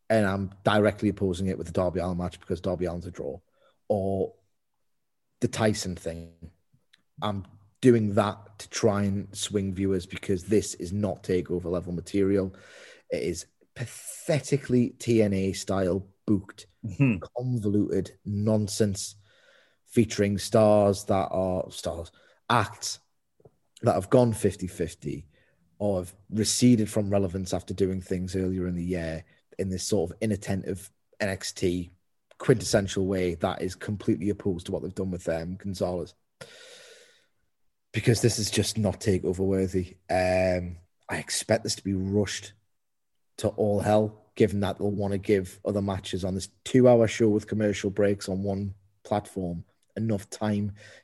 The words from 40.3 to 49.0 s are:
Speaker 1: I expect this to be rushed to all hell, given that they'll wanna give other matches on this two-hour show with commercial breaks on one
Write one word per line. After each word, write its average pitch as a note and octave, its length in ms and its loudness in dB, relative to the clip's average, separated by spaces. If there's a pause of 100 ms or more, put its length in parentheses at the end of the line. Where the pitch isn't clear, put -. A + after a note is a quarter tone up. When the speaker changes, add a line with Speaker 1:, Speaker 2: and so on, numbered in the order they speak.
Speaker 1:
I - 80 -6
expect - 480 -2
this G#2+ 120 -4
to - 80 -18
be G2 100 0
rushed F#2+ 580 -2 (840)
to G#2+ 100 -2
all G#2 320 0
hell, G#2+ 460 2 (100)
given G2+ 240 4
that G2 180 -2
they'll G#2 120 0
wanna G2+ 280 -2
give F#2+ 460 0
other G2+ 180 -2
matches F#2+ 420 -4
on F#2 100 -2
this F#2+ 140 -6 (160)
two-hour B2 440 8
show A2+ 200 2
with G#2 200 2
commercial G#2 420 0
breaks G2+ 380 0
on F#2+ 140 -4
one G2+ 320 -4 (300)